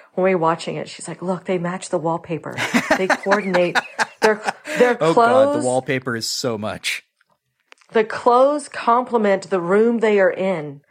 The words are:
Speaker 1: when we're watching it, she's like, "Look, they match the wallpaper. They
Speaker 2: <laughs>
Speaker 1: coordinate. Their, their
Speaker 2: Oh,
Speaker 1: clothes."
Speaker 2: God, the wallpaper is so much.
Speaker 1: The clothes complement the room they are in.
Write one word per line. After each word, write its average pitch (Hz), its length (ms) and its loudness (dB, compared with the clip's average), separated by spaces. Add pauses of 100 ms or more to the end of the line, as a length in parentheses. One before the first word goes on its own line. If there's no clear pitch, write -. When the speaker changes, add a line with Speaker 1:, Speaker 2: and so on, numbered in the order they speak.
(140)
Speaker 1:
when 185 100 0
we're 190 140 2
watching 165 400 -2
it, 143 120 -10
she's - 180 -16
like, 170 160 -14
"Look, 175 220 -6
they 185 120 -2
match 175 320 -8
the 180 80 -2
wallpaper. 165 580 -6 (420)
They 190 100 -2
Speaker 2:
<laughs> - 160 -2
Speaker 1:
coordinate. 185 540 0 (440)
Their, 214 200 2 (360)
their 240 240 4
Speaker 2:
Oh, 165 120 4
Speaker 1:
clothes." 254 420 4
Speaker 2:
God, - 60 -2
the 123 40 -2
wallpaper 127 500 -2
is 110 120 -6
so 117 300 -4
much. 101 460 -6 (920)
Speaker 1:
The 220 100 4
clothes 262 680 2
complement 226 800 0
the 190 120 -2
room 214 380 2
they 208 200 2
are 185 100 4
in. 156 600 -4